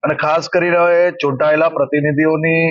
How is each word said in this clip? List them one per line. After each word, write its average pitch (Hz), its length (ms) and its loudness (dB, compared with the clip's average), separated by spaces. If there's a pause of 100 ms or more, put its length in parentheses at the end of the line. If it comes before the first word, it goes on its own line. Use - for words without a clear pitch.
અને 147 120 -2
ખાસ 156 340 -2
કરીને 175 340 2 (280)
ચૂંટાયેલા 151 640 0
પ્રતિનિધિઓની 156 920 0